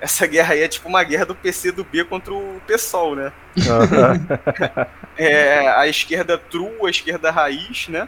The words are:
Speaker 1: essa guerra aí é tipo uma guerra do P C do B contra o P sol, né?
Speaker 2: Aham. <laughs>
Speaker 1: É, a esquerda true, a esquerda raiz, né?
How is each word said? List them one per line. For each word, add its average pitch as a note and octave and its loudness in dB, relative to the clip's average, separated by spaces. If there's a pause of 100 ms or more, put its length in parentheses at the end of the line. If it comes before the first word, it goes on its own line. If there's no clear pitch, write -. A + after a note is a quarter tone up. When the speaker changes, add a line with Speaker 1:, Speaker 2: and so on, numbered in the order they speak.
Speaker 1:
essa - -2
guerra E3 2
aí D3+ 2
é D#3+ 0
tipo - -10
uma F3+ 2
guerra D#3+ 0
do F#3 -10
P F#3 -4
C F3+ -4
do F#3 -10
B E3+ -2
contra F#3 -8
o G3 -10
P A3 0
sol, E3 -2
né? C#3 -8 (360)
Speaker 2:
Aham. B2 4
<laughs> C#3 -4 (320)
Speaker 1:
É, D3 4
a C3+ 4
esquerda E3 -2
true, G3+ -6
a F3+ 0
esquerda D#3+ -2
raiz, D3+ -2
né? E3+ -6